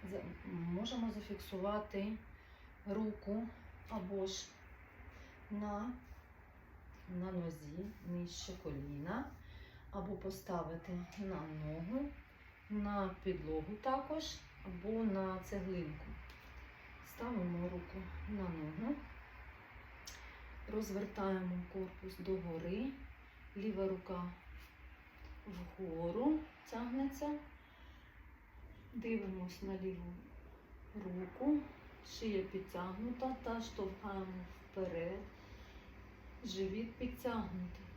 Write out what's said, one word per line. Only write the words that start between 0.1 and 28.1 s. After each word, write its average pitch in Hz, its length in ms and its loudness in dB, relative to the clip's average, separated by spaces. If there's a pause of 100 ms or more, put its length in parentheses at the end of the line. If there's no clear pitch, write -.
За-, - 380 -4 (220)
можемо 226 380 4
зафіксувати 202 1000 2 (760)
руку 214 600 4 (420)
або 196 380 2
ж - 200 0 (1040)
на, 208 420 2 (1160)
на 185 240 2
нозі, 165 520 0 (260)
нижче 175 420 0 (100)
коліна, 143 600 0 (680)
або 196 220 0
поставити 175 800 0 (260)
на 190 220 0 (260)
ногу, 185 420 2 (600)
на 202 400 6 (140)
підлогу 156 580 4
також, 285 420 4 (420)
або 202 380 2
на 190 400 6
цеглинку. 180 640 0 (1080)
Ставимо 180 540 4
руку 185 340 -2 (260)
на 208 140 2
ногу, 170 520 2 (1800)
розвертаємо 196 840 4 (140)
корпус 190 460 -2
догори, 175 680 2 (720)
ліва 196 320 4
рука 180 340 2 (1200)
вгору 180 920 4 (320)
тягнеться, 262 580 2 (1700)